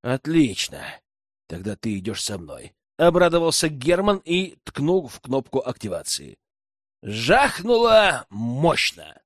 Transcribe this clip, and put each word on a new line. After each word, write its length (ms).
«Отлично. 800
Тогда 280
ты 220
идёшь 240
со 160
мной», 360
обрадовался 720
Герман 540
и 400
ткнул 440
в 120
кнопку 400
активации. 800
Жахнуло 1300
мощно. 960